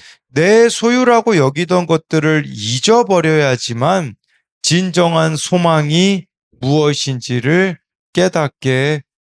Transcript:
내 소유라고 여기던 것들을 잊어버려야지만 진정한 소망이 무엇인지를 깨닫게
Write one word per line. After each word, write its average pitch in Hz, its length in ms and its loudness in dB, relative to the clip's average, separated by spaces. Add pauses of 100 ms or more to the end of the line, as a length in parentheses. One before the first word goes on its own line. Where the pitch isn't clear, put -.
(320)
내 208 360 4
소유라고 233 680 2
여기던 165 500 0
것들을 156 600 0
잊어버려야지만 147 1700 0 (480)
진정한 170 760 0
소망이 170 880 0 (360)
무엇인지를 143 1160 -2 (340)
깨닫게 147 880 -2 (360)